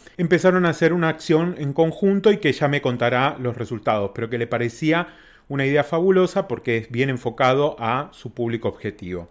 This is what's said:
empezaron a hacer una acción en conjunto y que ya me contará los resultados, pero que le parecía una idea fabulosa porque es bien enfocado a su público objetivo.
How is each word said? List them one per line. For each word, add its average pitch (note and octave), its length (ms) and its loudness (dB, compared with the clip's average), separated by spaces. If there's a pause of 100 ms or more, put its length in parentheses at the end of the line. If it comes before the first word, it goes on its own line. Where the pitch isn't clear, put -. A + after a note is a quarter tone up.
(180)
empezaron F3+ 480 4
a E3+ 40 2
hacer D#3+ 220 2
una E3+ 160 2
acción D#3+ 520 0
en C#3+ 120 -4
conjunto G3 600 2
y G#3 60 2
que D3 140 0
ya D3 160 0
me C#3+ 140 0
contará B2 580 0
los B2 180 -4
resultados, A2 580 -2
pero A2+ 120 -6
que A#2 120 -4
le A#2 80 -4
parecía D3+ 640 -2 (400)
una C#3 180 -2
idea C#3+ 160 4
fabulosa F#3 640 2
porque A#2 300 -2
es A2+ 120 -8
bien B2+ 220 0
enfocado C3 640 0
a A#2+ 340 -2
su - 220 -16
público A#2 360 -4
objetivo. F2+ 600 -8